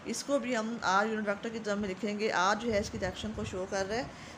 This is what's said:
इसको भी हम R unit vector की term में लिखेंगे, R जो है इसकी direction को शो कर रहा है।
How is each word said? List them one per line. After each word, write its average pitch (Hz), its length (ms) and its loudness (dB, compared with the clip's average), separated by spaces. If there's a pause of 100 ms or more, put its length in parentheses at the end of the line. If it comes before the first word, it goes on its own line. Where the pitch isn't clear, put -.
इसको 277 320 2
भी 240 140 0
हम 233 300 0
R 196 240 6
unit 214 200 -2
vector 202 220 0
की 226 100 -4
term 208 200 0
में 208 80 0
लिखेंगे, 208 420 0
R 185 260 4
जो 233 160 0
है 208 100 4
इसकी 220 160 -4
direction 202 340 -4
को 214 120 -4
शो 190 280 -4
कर 196 140 0
रहा 208 120 -2
है। 277 140 -4 (260)